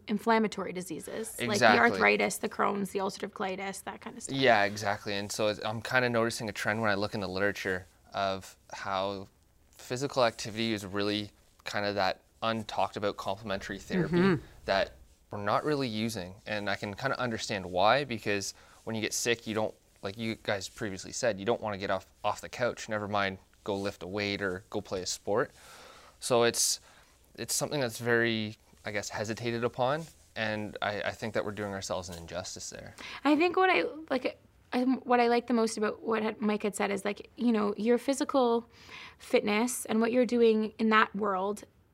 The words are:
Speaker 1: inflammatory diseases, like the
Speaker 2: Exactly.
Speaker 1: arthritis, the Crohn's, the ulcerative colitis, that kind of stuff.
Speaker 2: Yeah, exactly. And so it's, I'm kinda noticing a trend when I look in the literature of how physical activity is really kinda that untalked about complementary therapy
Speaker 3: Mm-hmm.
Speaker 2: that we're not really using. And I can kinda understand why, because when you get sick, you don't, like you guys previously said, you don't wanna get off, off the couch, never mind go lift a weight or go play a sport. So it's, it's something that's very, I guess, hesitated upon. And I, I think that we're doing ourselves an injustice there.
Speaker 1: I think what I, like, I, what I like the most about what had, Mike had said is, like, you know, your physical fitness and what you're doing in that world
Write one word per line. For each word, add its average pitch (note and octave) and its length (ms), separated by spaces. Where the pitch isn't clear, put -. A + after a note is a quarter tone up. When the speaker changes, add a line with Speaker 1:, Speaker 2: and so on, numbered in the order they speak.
Speaker 1:
inflammatory G#3+ 640
diseases, F3 640
like A#2+ 80
the - 60
Speaker 2:
Exactly. A#2+ 260
Speaker 1:
arthritis, G3+ 460
the G#3+ 120
Crohn's, G3+ 400
the G3+ 100
ulcerative G3 340
colitis, G3 500
that - 180
kind A#3+ 160
of A#3 60
stuff. - 120
Speaker 2:
Yeah, A#2+ 280
exactly. G#2 500
And G2+ 180
so A2 160
it's, G#2 160
I'm A2 180
kinda B2+ 280
noticing A2+ 400
a G2 40
trend A2 280
when A2 80
I G2+ 60
look G2+ 180
in A2 80
the F#2+ 80
literature F#2+ 560
of F#2+ 440
how G2 540
physical C3 480
activity A2+ 480
is G#2 120
really G#2 460
kinda G#2 300
that F#2+ 260
untalked A2+ 540
about G2+ 180
complementary G2 640
therapy E3+ 380
Speaker 3:
Mm-hmm. F3 260
Speaker 2:
that G2 260
we're G#2+ 80
not G#2 240
really C#3 240
using. G#2+ 460
And G#2 240
I G2 60
can G#2 180
kinda B2+ 260
understand A2 460
why, G2+ 380
because G#2 500
when A2 120
you A2 60
get G#2 120
sick, A#2 340
you A2 80
don't, A2 180
like G2 140
you A2 260
guys G2+ 240
previously F#2+ 460
said, G#2+ 260
you G2 60
don't A#2 160
wanna G#2 160
get F#2+ 120
off, F#2+ 160
off G#2 160
the E2+ 80
couch, - 400
never G#2 180
mind G2 300
go - 100
lift G2 300
a E2+ 40
weight G2+ 340
or F#2+ 280
go G#2+ 120
play F#2+ 200
a F2+ 40
sport. - 460
So A#2+ 240
it's, - 380
it's - 180
something D3 240
that's A#2 200
very, A#2 580
I A2 60
guess, G#2 160
hesitated A#2 560
upon. C3 400
And G#2+ 460
I, G#2 220
I - 80
think G#2+ 240
that A2+ 100
we're G#2+ 80
doing G2+ 180
ourselves F#2 380
an F2 80
injustice E2+ 520
there. - 260
Speaker 1:
I D4 140
think F4 180
what F#4 140
I, - 160
like, B3+ 280
I, B3 80
what B3 400
I A#3 80
like A#3+ 180
the B3+ 60
most A3+ 240
about G#3+ 260
what A3+ 180
had, G#3+ 200
Mike G#3 220
had G#3 120
said G3+ 160
is, G3 140
like, G#3 320
you A#3+ 160
know, G#3 240
your A#3 200
physical B3 720
fitness A#3 680
and A3 140
what A3+ 120
you're B3 140
doing A3 540
in A3+ 100
that A3 260
world G3+ 480